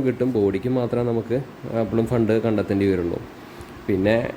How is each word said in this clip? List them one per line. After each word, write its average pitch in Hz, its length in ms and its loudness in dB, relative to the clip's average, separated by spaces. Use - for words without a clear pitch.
കിട്ടും, 127 280 0
ബോഡിക്ക് 101 460 2
മാത്രമേ 120 320 0
നമുക്ക് 113 260 0
അപ്പോഴും 113 260 0
ഫണ്ട് 117 260 2
കണ്ടെത്തേണ്ടി 101 460 2
വരുള്ളൂ. 87 280 0
പിന്നെ 104 300 2